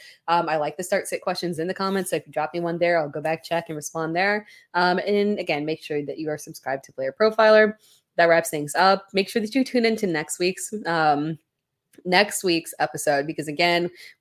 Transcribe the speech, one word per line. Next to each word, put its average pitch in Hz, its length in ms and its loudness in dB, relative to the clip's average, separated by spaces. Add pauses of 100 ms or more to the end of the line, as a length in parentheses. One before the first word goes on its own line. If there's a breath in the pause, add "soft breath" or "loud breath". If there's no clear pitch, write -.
(300 loud breath)
Um, 170 180 2
I 156 80 0
like 151 220 -2
to 185 60 -8
start 185 260 -2
sit 175 120 -6
questions 175 380 -4
in 170 80 -4
the 185 60 -4
comments. 190 380 -2
So 175 40 -2
if 151 100 -4
you 147 60 -20
drop 151 220 -4
me 175 80 -4
one 170 160 -2
there, 170 200 2
I'll 151 120 0
go 151 100 -8
back, 156 240 -4
check, 170 240 -4
and 160 80 -8
respond 160 400 -6
there. 208 320 0 (280 loud breath)
Um, 180 300 2
and 208 340 0
again, 156 260 -2
make 160 180 -6
sure 147 220 -4
that 156 140 -10
you 156 100 -6
are 151 80 -4
subscribed 135 480 -10
to - 80 -20
Player 135 260 -6
Profiler. 214 540 6 (420 soft breath)
That 170 140 6
wraps 165 200 4
things 147 260 -6
up. 190 360 4
Make 196 160 0
sure 233 140 -2
that 214 120 -6
you 262 120 2
tune 233 200 0
into 220 220 0
next 156 320 -4
week's, 180 340 -2 (120)
um, 156 520 2 (680)
next 196 400 2
week's 165 340 -2
episode, 147 480 0
because 156 220 -6
again, 175 400 2 (320 loud breath)